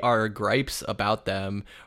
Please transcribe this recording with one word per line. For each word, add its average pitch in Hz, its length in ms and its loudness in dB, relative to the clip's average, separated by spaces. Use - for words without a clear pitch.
our 113 240 4
gripes 107 580 0
about 107 380 0
them, 98 400 -4